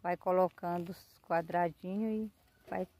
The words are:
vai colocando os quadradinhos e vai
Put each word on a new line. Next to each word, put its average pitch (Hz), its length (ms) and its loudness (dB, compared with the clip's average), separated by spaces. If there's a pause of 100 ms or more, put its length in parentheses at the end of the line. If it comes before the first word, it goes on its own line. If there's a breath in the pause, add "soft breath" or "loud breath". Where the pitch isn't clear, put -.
vai 175 120 0
colocando 180 760 0
os - 80 -14 (280)
quadradinhos 180 1000 0
e - 420 -20
vai 185 180 -4 (120)